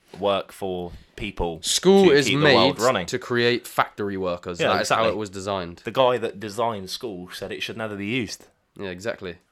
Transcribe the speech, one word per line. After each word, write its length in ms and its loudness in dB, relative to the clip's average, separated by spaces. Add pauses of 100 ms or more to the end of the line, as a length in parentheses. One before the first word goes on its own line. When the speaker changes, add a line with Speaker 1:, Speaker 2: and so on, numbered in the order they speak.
(180)
Speaker 1:
work 340 -2
for 400 -8 (260)
people 440 -6
Speaker 2:
School 440 6
Speaker 1:
to 60 10
Speaker 2:
is 160 6
Speaker 1:
keep 120 2
the 60 4
world 340 6
Speaker 2:
made 40 2
Speaker 1:
running. 240 2
Speaker 2:
to 120 -4
create 480 0
factory 500 -4
workers. 420 -4
Speaker 1:
Yeah, 100 2
Speaker 2:
That 120 2
is 80 -2
how 120 4
Speaker 1:
exactly. 80 2
Speaker 2:
it 80 -4
was 120 -6
designed. 540 -6
Speaker 1:
The 80 -8
guy 260 4
that 220 -6
designed 500 -4
school 420 -10
said 200 -10
it 100 -10
should 160 -10
never 180 -8
be 120 -6
used. 400 -6 (320)
Speaker 2:
Yeah, 100 -10
exactly. 460 -10 (160)